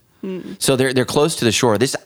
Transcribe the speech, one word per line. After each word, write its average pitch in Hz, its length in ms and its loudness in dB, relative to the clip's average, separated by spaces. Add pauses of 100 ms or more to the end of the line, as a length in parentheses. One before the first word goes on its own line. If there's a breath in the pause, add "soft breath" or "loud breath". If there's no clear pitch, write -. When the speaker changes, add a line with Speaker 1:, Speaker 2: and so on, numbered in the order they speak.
(240)
Speaker 1:
Mm. 190 360 -12
Speaker 2:
So 135 180 2
they're, 127 160 0
they're 127 100 2
close 151 340 0
to 123 80 -2
the 110 60 4
shore. 107 260 2
This 127 160 0 (120)